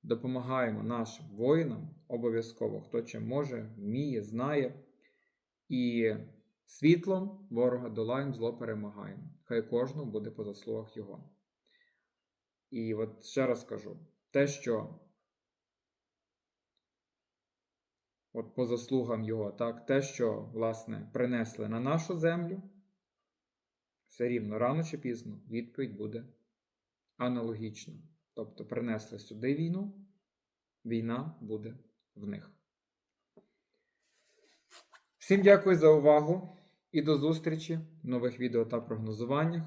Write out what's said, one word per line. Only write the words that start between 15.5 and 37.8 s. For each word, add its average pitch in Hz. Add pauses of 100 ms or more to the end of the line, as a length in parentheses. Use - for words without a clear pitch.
от 113
по 127
заслугам 117
його, 107
так, 117
те, 135
що, 107
власне, 110
принесли 117
на 113
нашу 160
землю, 170 (1500)
все 120
рівно 107
рано 139
чи 160
пізно 113 (100)
відповідь 117
буде 110 (920)
аналогічна. 113 (400)
Тобто 110
принесли 117
сюди 113
війну, 180 (800)
війна 117
буде 110 (360)
в 104
них. - (2750)
Всім 196
дякую 196
за 156
увагу 151 (340)
і 156
до 151
зустрічі 160 (220)